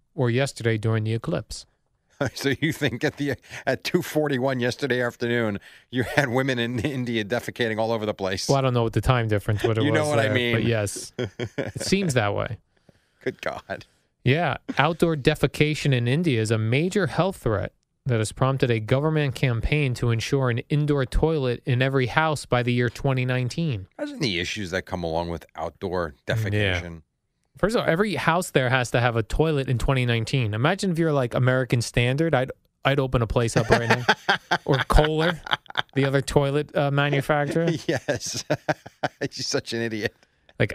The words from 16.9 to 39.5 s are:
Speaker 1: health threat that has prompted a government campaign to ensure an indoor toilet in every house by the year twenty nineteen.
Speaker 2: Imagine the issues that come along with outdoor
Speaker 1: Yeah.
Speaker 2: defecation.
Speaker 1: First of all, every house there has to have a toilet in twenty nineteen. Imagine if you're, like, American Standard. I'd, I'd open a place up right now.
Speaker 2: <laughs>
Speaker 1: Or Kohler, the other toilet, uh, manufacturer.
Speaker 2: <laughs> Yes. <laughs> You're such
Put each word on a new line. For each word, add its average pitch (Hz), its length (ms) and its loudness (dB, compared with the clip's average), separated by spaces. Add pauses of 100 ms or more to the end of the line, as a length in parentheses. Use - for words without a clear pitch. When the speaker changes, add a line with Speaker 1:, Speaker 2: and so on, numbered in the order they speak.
Speaker 1:
health 180 300 -2
threat 101 360 -2 (320)
that 120 140 2
has 107 120 -2
prompted 135 380 0
a 113 100 2
government 143 540 0
campaign 127 600 0
to 120 160 0
ensure 123 400 0
an 113 80 -2 (100)
indoor 147 380 2
toilet 147 580 0
in 123 160 2
every 135 240 2
house 156 400 0
by 123 160 2
the 120 100 0
year 120 180 2
twenty 131 360 -2
nineteen. 127 600 -2 (100)
Speaker 2:
Imagine 285 220 -8
the 104 200 0
issues 90 300 -4
that 90 160 -2
come 90 180 -6
along 85 260 -2
with 85 140 -8 (120)
outdoor 85 580 -6 (140)
Speaker 1:
Yeah. - 80 0
Speaker 2:
defecation. 95 640 -2 (560)
Speaker 1:
First 214 180 0
of 208 80 0
all, - 60 -6
every 180 260 2
house 165 360 2
there 131 180 4
has 127 220 2
to 127 100 4
have 117 160 2
a 117 60 4
toilet 151 440 0
in 127 100 2
twenty 127 280 2
nineteen. 117 480 0
Imagine 165 360 0
if 165 80 -2
you're, 165 140 2
like, 131 240 0
American 127 460 2
Standard. 135 520 0
I'd, 131 160 2 (360)
I'd 139 120 2
open 131 240 0
a 113 60 0
place 120 300 0
up 113 120 2
right 117 200 2
now. 123 160 0 (280)
Speaker 2:
<laughs> - 320 -4
Speaker 1:
Or 143 120 2
Kohler, 156 640 4 (540)
the 135 120 2
other 135 160 2
toilet, 143 540 0
uh, 143 160 2
manufacturer. 143 760 0 (100)
Speaker 2:
<laughs> - 100 -18
Yes. - 580 -4 (380)
<laughs> - 380 -8
You're 139 100 -2
such - 420 -6